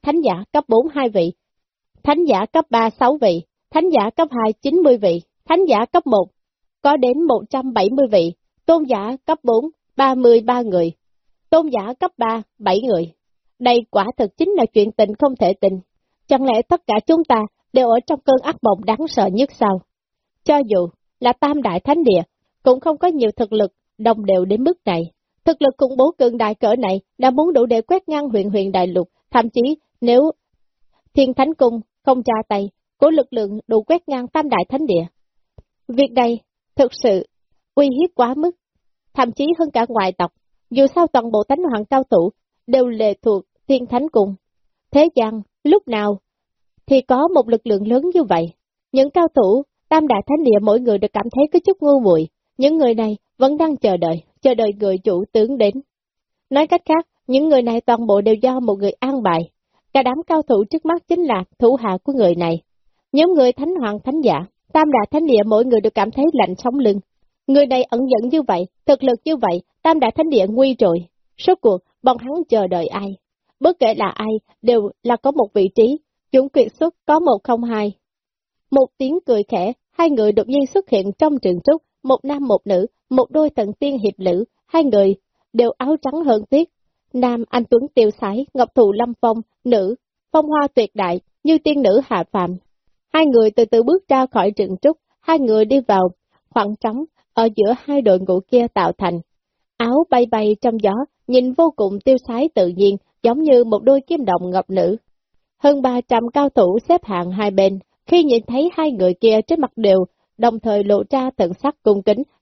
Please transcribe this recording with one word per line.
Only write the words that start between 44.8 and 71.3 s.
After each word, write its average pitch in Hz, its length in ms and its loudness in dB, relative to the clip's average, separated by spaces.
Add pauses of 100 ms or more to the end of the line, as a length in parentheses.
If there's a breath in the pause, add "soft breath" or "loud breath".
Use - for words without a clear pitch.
Thế 302 240 4
gian 220 260 -2 (220)
lúc 370 240 2
nào 208 320 -2 (680)
thì 262 160 4
có 269 260 0
một 254 220 0
lực 226 180 -2
lượng 208 200 -2
lớn 269 260 0
như 349 100 2
vậy? 170 300 -2 (380)
Những 269 180 2
cao 339 260 0
thủ 233 280 2 (260)
tam 311 180 2
đại 226 200 0
thánh 302 160 -2
địa 226 180 4
mỗi 214 180 2
người 233 180 0
đều 202 160 -2
cảm 208 180 -6
thấy 269 120 0 (100)
có 359 120 4
chút 392 160 0
ngu 285 180 4
muội. 165 280 2 (300)
Những 294 200 2
người 254 160 2
này 220 240 -4 (200)
vẫn 277 200 0
đang 311 200 -2
chờ 190 200 0
đợi, 165 260 -4 (180)
chờ 262 120 2
đợi 220 160 0 (100)
người 196 180 -2
chủ 185 340 -2
tướng 233 260 0
đến. 214 160 2 (760)
Nói 285 180 0
cách 339 180 -2
khác, 320 220 -2 (200)
những 269 220 -2
người 269 120 4
này 233 200 -4
toàn 233 260 -2
bộ 202 140 2
đều 220 140 2
do 254 240 -2
một 220 160 -2
người 196 160 -4
an 262 320 -6
bài. 170 260 -2 (440)
Cả 269 100 2
đám 254 120 -2 (120)
cao 320 140 0
thủ 220 280 0
trước 320 160 -6
mắt 330 220 -4
chính 349 160 -2
là 220 200 -2 (160)
thủ 247 160 4
hạ 220 280 -4
của 277 100 -6
người 196 220 2
này. 170 260 -4 (500)
Nhóm 330 220 2
người 262 180 2
Thánh 302 240 -6
Hoàng 214 280 -6
Thánh 302 180 -4
Giả, 180 240 0 (280)
tam 311 180 2
đại 220 200 0
thánh 320 140 -2
địa 233 200 2
mỗi 220 200 2
người 233 160 0
đều 214 100 -2
cảm 214 200 -2
thấy 269 220 -2
lạnh 185 240 -4
sống 254 220 -4
lưng. 208 200 0 (480)
Người 285 180 4
này 254 180 -2
ẩn 240 160 -4
giận 247 300 -2
như 311 120 0
vậy, 190 260 -2 (180)
thực 277 180 2
lực 247 220 0
như 311 120 -2
vậy, 190 240 -2 (220)
tam 320 160 2
đại 233 160 0
thánh 320 140 -2
địa 226 200 2
nguy 254 300 0
rồi. 175 180 2 (400)